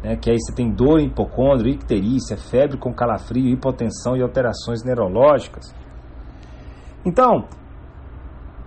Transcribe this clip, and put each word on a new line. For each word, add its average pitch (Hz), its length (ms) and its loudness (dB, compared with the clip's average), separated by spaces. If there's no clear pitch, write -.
né, 110 120 -2
que 117 140 -4
aí 117 100 4
você - 140 -8
tem 120 180 0
dor 131 280 6
em 147 80 2
hipocôndrio, 123 640 2
icterícia, 110 640 -2
febre 135 400 0
com 120 160 -6
calafrio, 120 580 0
hipotensão 123 640 -2
e 127 60 0
alterações 117 600 -2
neurológicas. 120 920 2
Então, 190 440 4